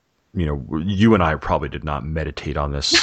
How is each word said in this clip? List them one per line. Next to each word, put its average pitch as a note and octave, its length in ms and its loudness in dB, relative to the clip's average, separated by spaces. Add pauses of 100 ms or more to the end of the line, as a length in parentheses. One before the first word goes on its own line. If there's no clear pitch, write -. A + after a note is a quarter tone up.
(340)
you F2 120 0
know, D2 320 -4
you G2+ 340 4
and G2 100 6
I D#2 120 2
probably D2 340 -2
did D2 160 -10
not C#2+ 220 -4
meditate D2+ 500 -4
on C#2+ 160 -2
this C#2+ 300 0